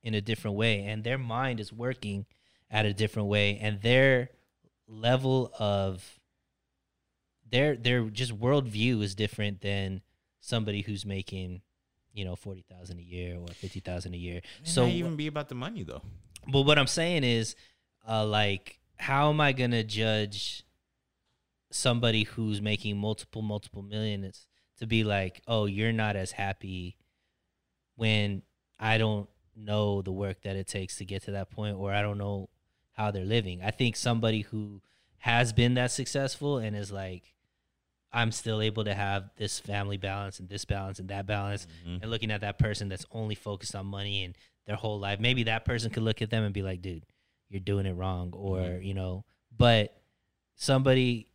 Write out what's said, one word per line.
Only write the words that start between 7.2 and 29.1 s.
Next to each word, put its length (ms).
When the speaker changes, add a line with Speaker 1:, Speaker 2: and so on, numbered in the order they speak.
Speaker 1:
their, 260
their 340
just 280
worldview 640
is 120
different 480
than 400
somebody 420
who's 240
making, 560
you 140
know, 100
forty 320
thousand 300
a 40
year 360
or 100
fifty 320
thousand 320
a 60
year. 200
Speaker 2:
It 60
Speaker 1:
So 220
Speaker 2:
might 100
even 200
be 100
about 220
the 60
money, 280
though. 200
Speaker 1:
But 160
what 160
I'm 80
saying 380
is, 320
uh, 200
like, 540
how 320
am 100
I 120
gonna 300
judge 840
somebody 540
who's 360
making 380
multiple, 440
multiple 400
millions 640
to 80
be 180
like, 420
"Oh, 200
you're 260
not 240
as 160
happy," 640
when 460
I 200
don't 300